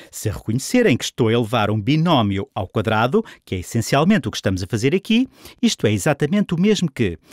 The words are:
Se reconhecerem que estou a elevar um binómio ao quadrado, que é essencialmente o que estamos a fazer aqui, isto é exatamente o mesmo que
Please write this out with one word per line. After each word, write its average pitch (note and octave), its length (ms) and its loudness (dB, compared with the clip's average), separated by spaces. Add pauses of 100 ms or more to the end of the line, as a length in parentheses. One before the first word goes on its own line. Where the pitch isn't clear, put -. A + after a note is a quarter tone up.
(120)
Se - 180 -8
reconhecerem C3+ 680 0
que - 80 -8
estou A2+ 240 0
a - 20 2
elevar A2+ 400 0
um G#2+ 80 -2
binómio A#2+ 720 0
ao F#2+ 140 -6
quadrado, A2+ 560 0 (220)
que F#2+ 100 -6
é F#2 40 -4
essencialmente C#3 680 0
o G2+ 40 -4
que - 40 -8
estamos F#2+ 260 -2
a G2 60 -4
fazer B2 260 0
aqui, A3+ 360 0 (320)
isto - 260 0
é G#2 60 2
exatamente D#3 600 0
o D#3+ 60 0
mesmo F#3+ 320 2
que F#2 260 -2 (160)